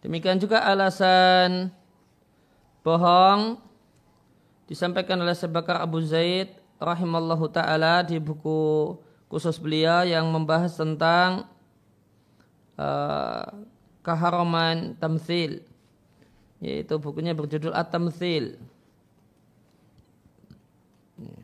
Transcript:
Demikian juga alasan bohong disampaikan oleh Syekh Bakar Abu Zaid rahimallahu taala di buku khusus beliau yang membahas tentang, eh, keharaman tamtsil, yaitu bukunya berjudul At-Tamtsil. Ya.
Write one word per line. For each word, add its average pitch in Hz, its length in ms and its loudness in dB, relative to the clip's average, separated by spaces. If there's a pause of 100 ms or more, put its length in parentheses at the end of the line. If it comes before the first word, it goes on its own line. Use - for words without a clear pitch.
Demikian 175 320 0
juga 208 240 2
alasan 185 1120 4 (1120)
bohong 185 720 4 (1120)
disampaikan 185 480 -2
oleh 175 160 0
Syekh 170 160 -6
Bakar 165 320 -2
Abu 160 240 -4
Zaid 175 480 0 (240)
rahimallahu 165 720 -2
taala 160 560 2
di 160 160 -4
buku 156 720 -2 (400)
khusus 160 240 -4
beliau 160 480 2
yang 165 240 0
membahas 160 480 0
tentang, 165 720 2 (1300)
eh, 143 880 -6 (400)
keharaman 165 960 -2
tamtsil, 160 640 -4 (960)
yaitu 147 400 -6
bukunya 151 320 -6
berjudul 151 400 -6
At-Tamtsil. 170 880 -4 (2500)
Ya. - 260 -18